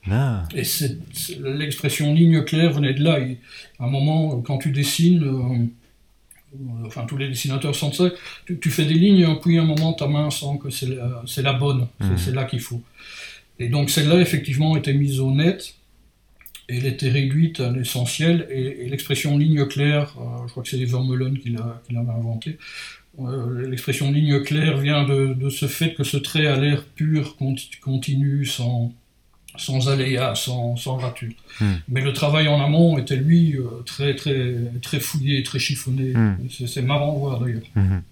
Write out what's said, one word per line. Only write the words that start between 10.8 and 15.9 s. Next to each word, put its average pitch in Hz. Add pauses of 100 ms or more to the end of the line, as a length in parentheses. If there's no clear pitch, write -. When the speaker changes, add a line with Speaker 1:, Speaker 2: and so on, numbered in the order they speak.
Speaker 2:
la, 123
c'est 131
la 139
bonne, 127 (140)
c'est, 101
Speaker 1:
Mhm. 92
Speaker 2:
c'est 90
là 131
qu'il 117
faut. 117 (760)
Et 120
donc 143
celle-là, 160
effectivement, 156
était 139
mise 139
au 131
net, 165 (920)